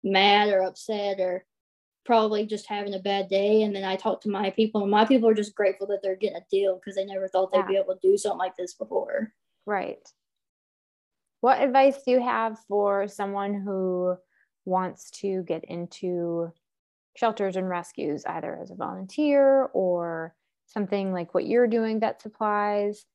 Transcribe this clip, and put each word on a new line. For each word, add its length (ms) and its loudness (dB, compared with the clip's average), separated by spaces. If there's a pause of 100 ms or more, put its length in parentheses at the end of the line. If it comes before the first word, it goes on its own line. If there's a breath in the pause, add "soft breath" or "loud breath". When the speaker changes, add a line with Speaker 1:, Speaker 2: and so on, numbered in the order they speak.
Speaker 1:
mad 460 4
or 120 4
upset 580 -4
or 260 -4 (600)
probably 400 2
just 220 -8
having 260 -6
a 60 -6
bad 300 -2
day. 340 4
And 120 -2
then 100 -2
I 120 0
talk 240 -2
to 80 -4
my 220 -2
people, 320 2
and 80 0
my 140 6
people 240 6
are 40 6
just 220 -2
grateful 320 0
that 160 -2
they're 140 -2
getting 200 -4
a 140 -12
deal 280 0
'cause 160 -14
they 100 -2
never 240 -6
thought 220 0
they'd 80 4
Speaker 2:
Yeah. 80 -2
Speaker 1:
be 100 0
able 180 -2
to 60 -20
do 160 4
something 220 -4
like 180 -4
this 180 -10
before. 580 -6 (320)
Speaker 2:
Right. 420 -6 (1300)
What 200 4
advice 420 4
do 80 0
you 100 4
have 360 -2 (120)
for 400 0
someone 440 -4
who 600 -2 (500)
wants 460 -4
to 320 -6
get 220 -6
into 880 -6 (640)
shelters 400 -2
and 120 -2
rescues, 560 -6
either 300 -6
as 160 -14
a 40 -16
volunteer 1000 2
or 600 -2 (320)
something 460 -4
like 200 -6
what 120 0
you're 220 4
doing, 320 0
vet 220 -2
supplies? 920 -2